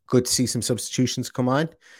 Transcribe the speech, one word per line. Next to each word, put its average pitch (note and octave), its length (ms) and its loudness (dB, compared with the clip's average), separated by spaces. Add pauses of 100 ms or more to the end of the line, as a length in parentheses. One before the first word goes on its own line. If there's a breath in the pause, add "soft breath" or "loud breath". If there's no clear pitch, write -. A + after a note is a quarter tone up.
good B2 200 4
to - 60 -2
see B2+ 140 0
some A2+ 160 -2
substitutions - 680 -2
come B2+ 180 0
on. D3 200 2 (320 soft breath)